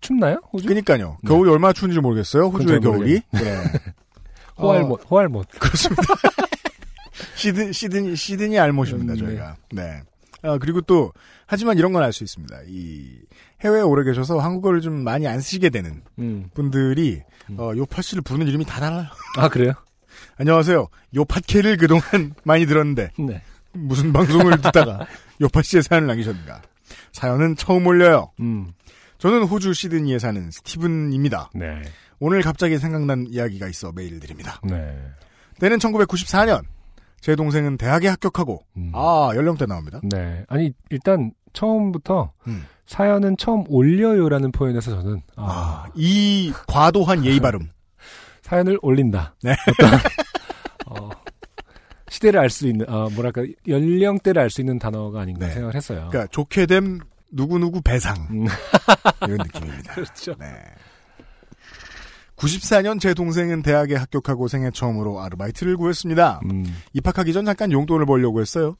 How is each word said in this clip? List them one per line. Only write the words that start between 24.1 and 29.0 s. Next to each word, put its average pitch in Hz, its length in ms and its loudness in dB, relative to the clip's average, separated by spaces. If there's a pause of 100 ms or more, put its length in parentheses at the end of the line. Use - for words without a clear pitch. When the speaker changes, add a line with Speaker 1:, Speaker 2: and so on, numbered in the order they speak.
Speaker 2:
방송을 165 480 6
듣다가 135 460 2 (160)
<laughs> - 180 -8
요파 147 220 4
씨의 170 200 4
사연을 160 240 2
남기셨는가. 107 540 -6 (520)
사연은 143 420 0
처음 180 320 2
올려요. 175 520 6
Speaker 1:
음. 107 320 -4 (460)